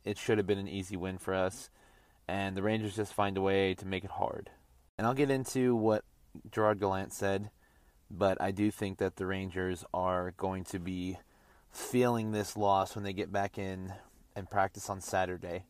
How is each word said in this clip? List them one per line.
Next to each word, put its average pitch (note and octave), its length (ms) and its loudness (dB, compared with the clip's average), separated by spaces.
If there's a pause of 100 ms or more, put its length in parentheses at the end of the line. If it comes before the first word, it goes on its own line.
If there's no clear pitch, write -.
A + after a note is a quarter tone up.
it G2+ 120 -2
should A2 220 2
have G2 80 4
been G2 120 2
an G2 100 -4
easy F#2+ 280 -6
win F#2 220 -4
for F#2+ 160 -2
us. F#2+ 360 0 (580)
And G2 280 -2
the G2 60 -2
Rangers G#2+ 320 0
just G#2 180 -2
find G2 240 0
a F#2+ 60 0
way G2 320 4
to F#2+ 120 -10
make F#2+ 180 -4
it G2 80 -10
hard. - 380 -4 (460)
And G#2+ 100 0
I'll B2 80 2
get C#3 160 4
into B2+ 440 2
what A2 300 4 (460)
Gerard G#2+ 280 4
Gallant F#2+ 340 0
said, G2 380 0 (600)
but F#2+ 300 2
I G2 120 0
do G#2 180 2
think G2 280 -4
that F#2+ 180 0
the F#2+ 100 -4
Rangers F#2 680 -2
are F2+ 440 0
going F#2+ 280 -2
to - 140 -6
be F#2 400 -4 (540)
feeling A#2+ 580 2
this G#2+ 260 -2
loss G2 380 4
when G#2+ 80 -6
they G2 100 -4
get F#2 200 -4
back G2 260 -2
in F#2+ 340 -6 (440)
and F#2+ 120 -8
practice G2 400 0
on G2 120 -6
Saturday. F2+ 680 -2